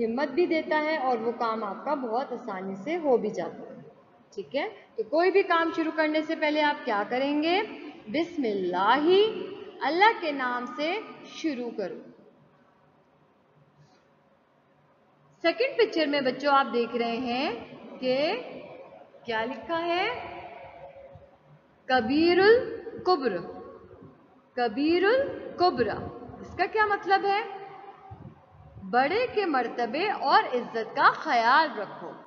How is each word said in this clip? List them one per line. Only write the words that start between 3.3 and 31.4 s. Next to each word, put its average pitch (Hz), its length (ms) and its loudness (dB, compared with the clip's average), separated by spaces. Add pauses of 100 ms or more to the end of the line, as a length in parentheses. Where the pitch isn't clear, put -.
जाता - 440 -8
है। - 80 -18 (520)
ठीक 196 200 -8
है, 320 140 -2
तो - 360 -10
कोई 339 260 4
भी 381 120 6
काम 330 300 2
शुरू 320 180 -2
करने 311 320 2
से 311 120 -4
पहले 302 260 0
आप 294 240 2
क्या 208 200 0
करेंगे? 294 760 0 (280)
बिस्मिल्लाह 208 840 0
ही, 349 300 6 (600)
अल्लाह 359 280 6
के 349 200 -4
नाम 247 340 -4
से 330 360 -4 (240)
शुरू 247 440 -4 (100)
करो। 175 320 -8 (3250)
Second 440 360 0
picture 330 280 4
में 285 180 0
बच्चों 277 300 2
आप 269 120 6
देख 240 280 -2
रहे 233 220 -2
हैं 262 540 -4 (340)
कि 285 320 2 (920)
क्या 226 180 -2
लिखा 269 320 -6
है, 349 380 -2 (1800)
कबीरुल 339 920 4 (240)
कुब्र, 269 320 2 (1200)
कबीरुल 339 1000 2
कुब्रा। 247 520 2 (320)
इसका - 240 -2
क्या 427 200 2
मतलब 392 380 2
है? 403 200 0 (1400)
बड़े 277 420 2
के 403 200 -2
मर्तबे 254 640 -2
और 359 380 4
इज्जत 226 500 -4
का 330 140 6
ख्याल 269 600 4